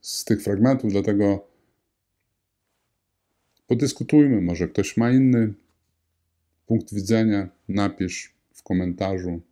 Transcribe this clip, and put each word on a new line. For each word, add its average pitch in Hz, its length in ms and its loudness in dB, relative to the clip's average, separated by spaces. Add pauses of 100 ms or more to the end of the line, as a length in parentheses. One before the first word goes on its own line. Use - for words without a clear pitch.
z - 220 -10
tych 107 200 -2
fragmentów, 110 480 0
dlatego 101 560 0 (2250)
podyskutujmy. 131 720 2
Może 87 260 -2
ktoś - 300 -4
ma 117 140 2
inny 127 420 2 (1120)
punkt - 280 -4
widzenia, 104 560 0 (180)
napisz 95 680 -4 (200)
w - 100 -20
komentarzu 90 760 -4 (100)